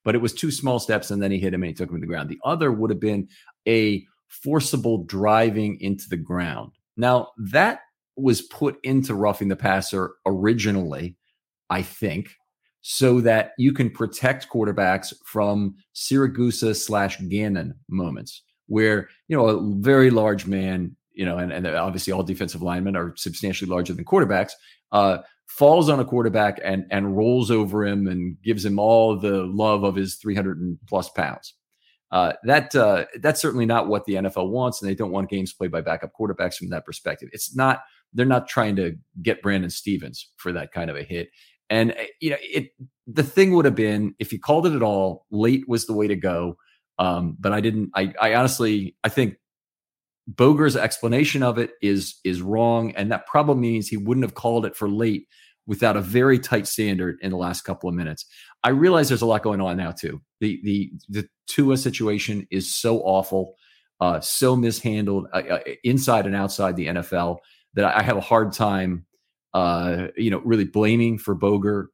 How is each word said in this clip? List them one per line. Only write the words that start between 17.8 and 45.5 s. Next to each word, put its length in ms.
moments 540
where, 420
you 80
know, 120
a 340
very 280
large 360
man, 500
you 140
know, 120
and, 140
and 160
obviously 460
all 100
defensive 380
linemen 340
are 220
substantially 520
larger 240
than 120
quarterbacks, 460
uh, 240
falls 420
on 100
a 60
quarterback 580
and, 280
and 240
rolls 340
over 360
him 220
and 340
gives 240
him 120
all 400
the 280
love 400
of 100
his 200
three 200
hundred 240
and 180
plus 220
pounds. 440
Uh, 220
that, 320
uh, 300
that's 200
certainly 240
not 220
what 180
the 120
N 80
F 120
L 120
wants, 320
and 80
they 60
don't 160
want 180
games 240
played 180
by 100
backup 360
quarterbacks 380
from 140
that 160
perspective. 460
It's 240
not, 260
they're 120
not 220
trying 300
to 200
get 200
Brandon 280
Stevens 680
for 160
that 200
kind 160
of 60
a 80
hit. 260
And, 220
uh, 120
you 80
know, 120
it, 300
the 160
thing 300
would 120
have 100
been, 440
if 120
you 80
called 280
it 60
at 100
all, 480
late 360